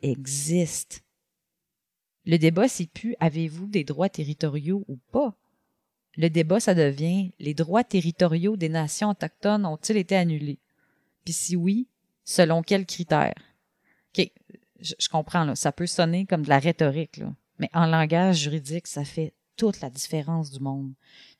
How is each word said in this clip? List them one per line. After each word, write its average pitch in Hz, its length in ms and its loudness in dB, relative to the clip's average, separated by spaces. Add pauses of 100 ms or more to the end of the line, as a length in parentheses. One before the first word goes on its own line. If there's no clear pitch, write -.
existe. 143 1000 -2 (1200)
Le 170 100 4
débat, 165 320 4
c'est 170 180 -4
plus « - 340 -8
avez-vous 160 460 -2
des 208 160 0
droits 151 280 -2
territoriaux 151 760 -4
ou 135 120 -12 (120)
pas ? » 247 240 0 (840)
Le 160 120 2
débat, 165 320 2
ça 196 140 2
devient « 165 680 2
les 147 140 -4
droits 165 280 2
territoriaux 175 760 0
des 165 120 -2
nations 160 420 -2
autochtones 202 540 -2
ont-ils 170 320 -2
été 190 180 0
annulés ? 151 460 0 (640)
Puis 170 80 -8
si 170 240 -4
oui, 196 320 0 (340)
selon 165 400 4
quels 196 240 0
critères ? » 151 480 0 (840)
Ok, - 140 0 (480)
je, 160 200 -10
je - 100 -2
comprends, 165 360 0
là, 143 120 -2
ça - 160 0
peut 175 140 -4
sonner 175 400 0
comme 160 160 0
de 135 80 -4
la 139 100 8
rhétorique, 156 560 0
là, 104 180 -10 (240)
mais - 140 -4
en 165 140 4
langage 160 560 4
juridique, 147 440 -6
ça 143 180 -6
fait 156 280 -6 (240)
toute 214 240 0
la 135 100 -8
différence 156 600 -4
du 135 100 -12
monde. 135 320 -6 (480)